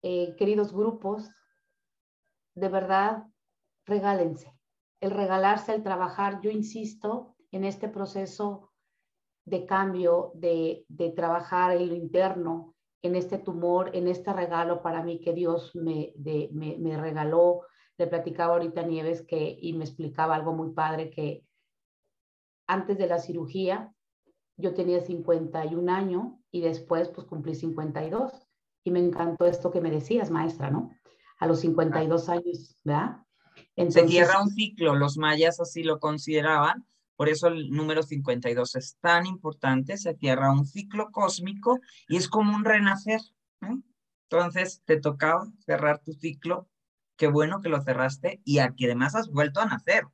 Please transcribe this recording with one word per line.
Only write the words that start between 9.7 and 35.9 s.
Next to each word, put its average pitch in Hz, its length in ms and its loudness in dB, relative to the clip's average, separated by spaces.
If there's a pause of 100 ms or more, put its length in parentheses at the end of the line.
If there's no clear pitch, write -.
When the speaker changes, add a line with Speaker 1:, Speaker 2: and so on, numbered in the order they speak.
Speaker 1:
de, 165 540 -2
de 165 220 -2
trabajar 175 680 0
en 180 120 0
lo 170 60 -4
interno, 170 800 -2 (280)
en 180 120 -2
este 180 220 -2
tumor, 180 580 0
en 180 140 0
este 180 240 -2
regalo 170 480 -2
para 165 220 -4
mí 170 180 -6
que 170 140 -2
Dios 170 400 -2
me, 160 420 -4
de, 151 360 -4
me, 151 260 -8
me 160 180 -4
regaló. 160 640 4 (380)
Le 170 80 2
platicaba 170 480 0
ahorita 170 260 0
a 170 60 -4
Nieves 165 420 -2
que, 156 320 -4
y 165 140 -6
me 160 100 -6
explicaba 156 500 -2
algo 156 200 -2
muy 160 180 -6
padre, 160 380 -4
que 151 340 -8 (1200)
antes 196 300 0
de 190 100 0
la 170 120 0
cirugía 180 720 -4 (640)
yo 180 160 -2
tenía 175 300 0
cincuenta 165 640 -2
y 165 80 -4
un 175 160 0
años 190 420 -2 (180)
y 175 120 -6
después, 165 480 -2
pues, - 160 -16
cumplí 156 280 -8
cincuenta 156 480 -6
y 160 60 -6
dos. 240 400 -6 (340)
Y 175 80 -2
me 180 100 2
encantó 170 440 0
esto 175 260 2
que 175 120 0
me 165 80 0
decías, 165 400 0
maestra, 160 400 -2
¿no? - 200 -2 (480)
A 160 80 0
los 165 140 4
cincuenta 160 420 2
y 160 40 0
dos 170 240 2
años, 175 520 -4
¿verdad? 151 360 -2 (360)
Speaker 2:
Se - 80 -20 (140)
Speaker 1:
Entonces 170 340 6
Speaker 2:
cierra 175 320 8
un 202 80 2
ciclo, 170 440 0
los 143 220 2
mayas 156 440 4
así 170 220 -4
lo 156 160 0